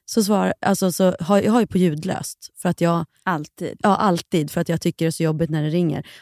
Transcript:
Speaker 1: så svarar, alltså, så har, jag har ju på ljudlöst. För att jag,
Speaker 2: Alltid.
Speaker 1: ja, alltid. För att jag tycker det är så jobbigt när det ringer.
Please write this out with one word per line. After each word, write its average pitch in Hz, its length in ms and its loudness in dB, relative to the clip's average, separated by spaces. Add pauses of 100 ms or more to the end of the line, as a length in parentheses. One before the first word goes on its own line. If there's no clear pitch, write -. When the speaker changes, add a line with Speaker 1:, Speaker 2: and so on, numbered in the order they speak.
Speaker 1:
så 220 200 0
svarar, 190 360 0
alltså, 190 320 2
så 180 280 2
har, 190 220 2
jag 214 100 2
har 240 80 4
ju 214 60 2
på - 120 -2
ljudlöst. 175 800 -2
För - 120 -4
att 170 120 -2
jag, 170 260 2 (160)
Speaker 2:
Alltid. 160 600 -6
Speaker 1:
ja, 202 140 4
alltid. 170 540 0
För 175 100 -2
att - 80 -2
jag 170 120 -2
tycker 170 240 -2
det 160 40 2
är - 20 0
så 165 120 -4
jobbigt 160 280 0
när 156 120 0
det 151 60 -2
ringer. 156 380 -2 (160)